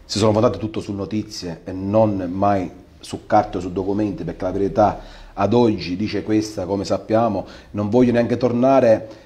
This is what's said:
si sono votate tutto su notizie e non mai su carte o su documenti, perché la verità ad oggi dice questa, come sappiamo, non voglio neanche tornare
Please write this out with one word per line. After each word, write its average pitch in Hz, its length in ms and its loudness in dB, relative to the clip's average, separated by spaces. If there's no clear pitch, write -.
si - 140 -4
sono 110 120 4
votate 110 280 2
tutto 107 220 -8
su 107 120 -8
notizie 98 680 -8
e 95 80 -12
non 98 600 0
mai 95 400 0
su - 260 -12
carte 104 320 2
o - 20 -4
su 90 140 -6
documenti, 98 500 -2
perché 85 200 -8
la 92 80 -2
verità 98 480 2
ad 101 220 0
oggi 92 400 2
dice 101 260 -4
questa, 104 440 -2
come 98 200 -4
sappiamo, 107 640 0
non 104 180 -4
voglio 120 220 6
neanche 117 260 2
tornare 120 720 4